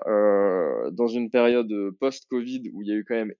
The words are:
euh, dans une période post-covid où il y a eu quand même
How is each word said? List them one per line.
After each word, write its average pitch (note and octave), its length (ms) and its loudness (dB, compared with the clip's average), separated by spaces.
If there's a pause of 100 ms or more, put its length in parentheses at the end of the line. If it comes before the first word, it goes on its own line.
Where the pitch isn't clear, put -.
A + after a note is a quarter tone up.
euh, F#2 840 2
dans A#2 180 0
une A#2 220 -2
période A#2+ 400 4 (300)
post-covid B2+ 720 -4
où G2 100 -12
il G2+ 60 -6
y G#2+ 40 -2
a - 20 2
eu G#2+ 100 -2
quand B2 100 -4
même G#2+ 260 -4